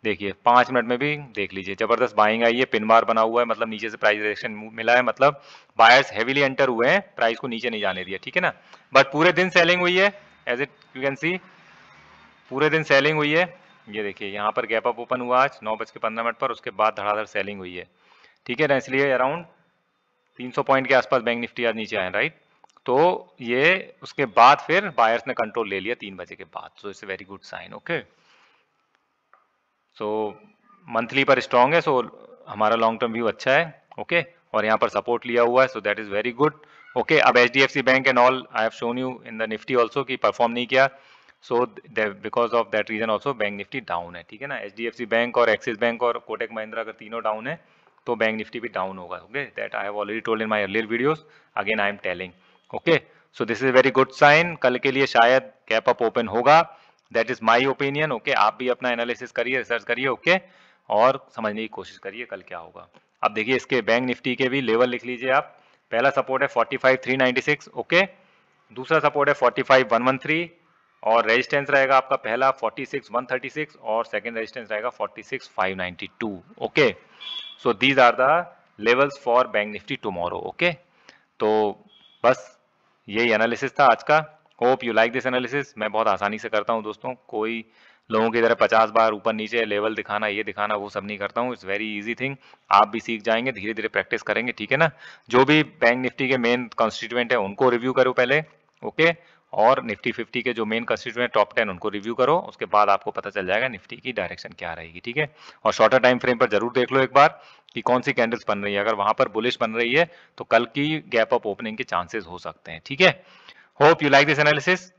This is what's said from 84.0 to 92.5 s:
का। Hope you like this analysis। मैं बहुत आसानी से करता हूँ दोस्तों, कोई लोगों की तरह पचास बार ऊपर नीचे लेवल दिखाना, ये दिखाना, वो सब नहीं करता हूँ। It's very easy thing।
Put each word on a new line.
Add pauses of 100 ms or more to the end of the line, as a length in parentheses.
का। (400)
Hope
you
like
this
analysis।
मैं
बहुत
आसानी
से
करता
हूँ
दोस्तों, (140)
कोई (460)
लोगों
की
तरह
पचास
बार
ऊपर
नीचे
लेवल
दिखाना,
ये
दिखाना,
वो
सब
नहीं
करता
हूँ।
It's
very
easy
thing। (340)